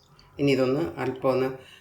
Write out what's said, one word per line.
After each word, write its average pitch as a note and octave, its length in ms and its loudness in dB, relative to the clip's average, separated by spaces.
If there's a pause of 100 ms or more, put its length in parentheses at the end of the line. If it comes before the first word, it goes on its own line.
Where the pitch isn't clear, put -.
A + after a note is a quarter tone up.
(400)
ഇനി C#3 160 4
ഇതൊന്ന് C3 260 2 (200)
അല്പം C3 300 -2
ഒന്ന് C3 160 0 (320)